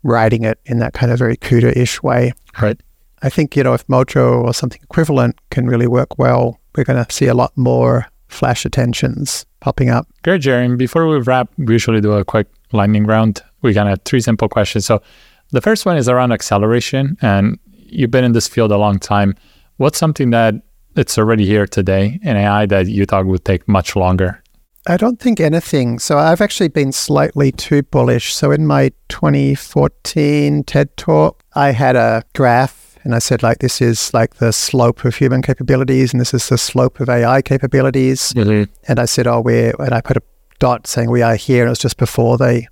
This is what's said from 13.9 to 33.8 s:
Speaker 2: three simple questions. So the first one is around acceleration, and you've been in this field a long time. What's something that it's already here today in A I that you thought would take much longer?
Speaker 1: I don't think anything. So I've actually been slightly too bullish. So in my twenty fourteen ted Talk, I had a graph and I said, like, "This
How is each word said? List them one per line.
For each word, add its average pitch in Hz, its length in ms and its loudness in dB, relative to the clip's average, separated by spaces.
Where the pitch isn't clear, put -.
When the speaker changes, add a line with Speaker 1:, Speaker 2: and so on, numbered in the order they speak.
Speaker 2:
three 131 160 0
simple 113 280 0
questions. 104 380 -2
So 107 160 0
the 131 100 0
first 214 240 0
one 175 120 2
is 123 120 0
around 127 220 2
acceleration, 117 920 0
and 101 380 0
you've - 400 -4
been 127 120 2
in 120 100 2
this 113 120 0
field 110 240 0
a 101 80 2
long 101 220 0
time. 101 340 0
What's 143 200 0
something 147 320 0
that 113 240 2
it's - 220 -2
already 107 280 2
here 101 220 2
today 98 540 -2
in 131 140 -2
A 101 100 2
I 104 40 0
that 95 220 0
you 101 180 0
thought 95 200 0
would 95 180 -2
take - 240 -2
much 98 260 0
longer? 92 480 0
Speaker 1:
I 175 80 2
don't 226 240 -2
think 233 180 0
anything. 147 640 0
So 147 180 0
I've 160 220 2
actually 202 280 0
been 139 220 -2
slightly 143 640 0
too - 320 0
bullish. 123 500 0
So 143 160 0
in 151 160 2
my 139 240 2
twenty 139 460 0
fourteen 147 1080 -2
ted - 320 -2
Talk, 156 480 0
I 143 160 2
had 127 240 2
a 113 300 0
graph 127 680 0
and 120 100 -2
I 117 60 0
said, - 220 -2
like, 113 180 0
"This - 200 -4